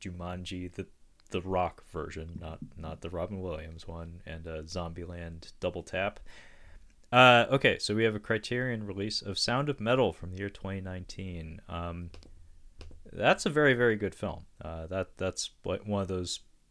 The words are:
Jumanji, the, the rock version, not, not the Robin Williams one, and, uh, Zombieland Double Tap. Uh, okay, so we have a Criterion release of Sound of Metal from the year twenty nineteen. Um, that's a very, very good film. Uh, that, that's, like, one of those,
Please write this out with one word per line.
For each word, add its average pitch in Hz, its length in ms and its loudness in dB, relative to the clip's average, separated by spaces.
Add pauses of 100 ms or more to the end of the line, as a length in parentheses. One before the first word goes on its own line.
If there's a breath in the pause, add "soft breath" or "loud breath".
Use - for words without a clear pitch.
Jumanji, 90 720 -8
the, 95 140 -8 (440)
the 90 120 -2
rock 90 480 0
version, 80 500 -8
not, 80 180 -10 (180)
not 80 240 -10
the 85 100 -8
Robin 90 320 -4
Williams 80 460 -8
one, 85 360 -10
and, 82 220 -10
uh, 80 160 -6
Zombieland 85 960 -8
Double - 240 -2
Tap. 139 380 -2 (920 soft breath)
Uh, 123 380 12
okay, 135 280 6
so - 180 -2
we 113 80 4
have 110 100 6
a 104 60 -4
Criterion 117 640 -2
release 101 340 -2
of 98 180 -6
Sound 135 300 2
of 139 120 -2
Metal 113 320 4
from 87 180 -8
the 92 80 -8
year 101 120 -2
twenty 95 300 -6
nineteen. 90 880 -8
Um, 85 420 -6 (1040)
that's 123 320 4
a 151 60 2
very, 143 240 6
very 120 220 6
good 101 180 -2
film. 82 300 -6 (200)
Uh, 82 220 -8
that, 92 320 -2
that's, - 320 -2 (140)
like, 92 200 -2
one 101 160 0
of 95 80 0
those, 90 320 -4 (300)